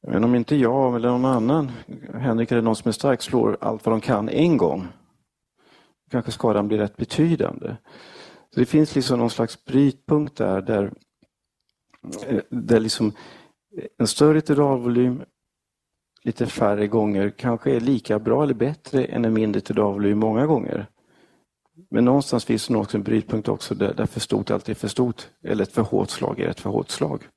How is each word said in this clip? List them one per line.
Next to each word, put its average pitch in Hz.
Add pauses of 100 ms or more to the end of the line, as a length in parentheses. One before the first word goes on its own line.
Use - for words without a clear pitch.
Men 87
om 123
inte 120
jag 127
eller 120
någon 123
annan, 131 (420)
Henrik 117
eller 117
någon 113
som -
är 107
stark, 135
slår 110
allt 107
vad 113
de 110
kan 107
en 156
gång, 92 (1200)
kanske 117
skadan 104
blir 107
rätt 104
betydande. - (800)
Så -
det 127
finns 151
liksom 131
någon 117
slags -
brytpunkt 139
där, 95
där, 101 (1300)
eh, 107
där 113
liksom 110 (840)
en 113
större 151
tidalvolym 123 (1000)
lite 113
färre 104
gånger 101
kanske 123
är 117
lika 113
bra 117
eller 139
bättre 131
än 117
en 113
mindre 107
tidalvolym 104
många 110
gånger. 135 (1000)
Men 117
någonstans 127
finns 113
det 110
nog 107
också 101
en 101
brytpunkt 110
också 101
där, 101
där 110
för -
stort 104
alltid 104
är -
för 110
stort 123 (160)
eller 107
ett -
för 117
hårt 104
slag -
är -
ett -
för 101
hårt -
slag. - (140)